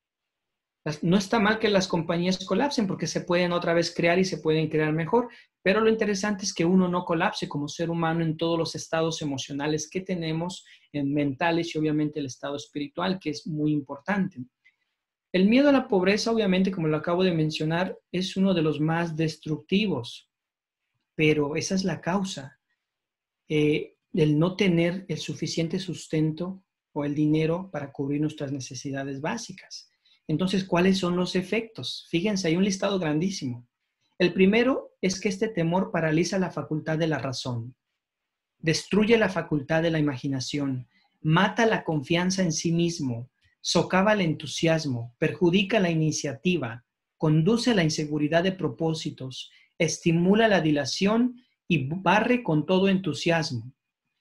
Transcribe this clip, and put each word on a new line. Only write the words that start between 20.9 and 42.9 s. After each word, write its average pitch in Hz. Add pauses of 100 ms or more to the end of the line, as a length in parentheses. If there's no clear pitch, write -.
pero 151
esa 165
es 190
la 160
causa, 180 (880)
eh, 151 (160)
del 151
no 180
tener 175
el 156
suficiente 165
sustento 160 (300)
o 147
el 147
dinero 156
para 143
cubrir 143
nuestras 151
necesidades 135
básicas. 190 (380)
Entonces, 185
¿cuáles 190
son 175
los 180
efectos? 190
Fíjense, 190
hay 165
un 190
listado 202
grandísimo. 151 (500)
El 175
primero 226
es 185
que 214
este 196
temor 175
paraliza 165
la 180
facultad 156
de 165
la 156
razón, 123 (800)
destruye 202
la 208
facultad 160
de 165
la 160
imaginación, 135 (320)
mata 196
la 185
confianza 170
en 175
sí 165
mismo, 151 (300)